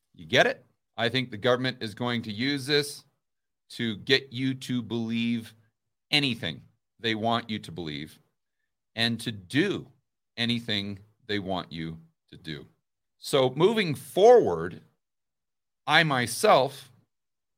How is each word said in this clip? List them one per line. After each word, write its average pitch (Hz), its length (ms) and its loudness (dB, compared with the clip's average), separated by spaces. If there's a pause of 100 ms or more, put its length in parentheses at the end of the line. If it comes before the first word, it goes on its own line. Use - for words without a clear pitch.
(140)
You 85 120 -20
get 123 200 4
it? - 180 -6 (320)
I 117 120 0
think 127 220 -4
the 107 60 -12
government 123 440 0
is 110 140 -8
going 120 280 -4
to 113 100 -8
use 131 340 -4
this 143 380 -2 (680)
to 113 260 -4
get 131 360 0
you 131 220 -2
to 127 260 -4
believe 117 720 -4 (560)
anything 135 520 0 (380)
they 113 140 -2
want 113 360 -2
you 110 80 -6
to - 140 -14
believe 78 460 -10 (760)
and 113 260 -2
to 123 100 -6
do 107 560 -2 (500)
anything 113 640 -4 (280)
they 104 120 -2
want 90 320 -6
you 82 280 -10 (320)
to 71 80 -20
do. 76 260 -12 (540)
So 131 380 0
moving 185 380 2
forward, 104 880 4 (1080)
I 156 180 4
myself, 135 880 2 (680)